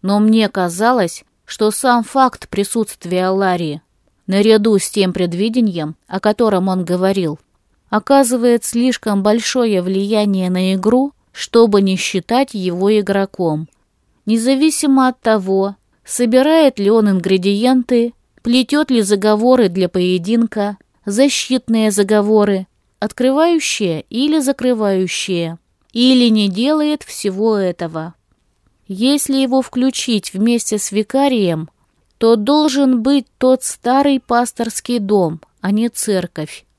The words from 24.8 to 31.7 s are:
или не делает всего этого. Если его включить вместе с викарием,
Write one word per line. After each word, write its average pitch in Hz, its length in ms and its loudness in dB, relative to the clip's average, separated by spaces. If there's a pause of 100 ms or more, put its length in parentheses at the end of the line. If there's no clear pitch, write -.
или 247 380 4
не 214 200 2
делает 302 540 -2
всего 208 540 -4
этого. 170 580 -6 (720)
Если 269 500 0
его 262 240 2
включить 247 720 -2
вместе 220 460 -2
с - 120 -8
викарием, 208 800 0 (480)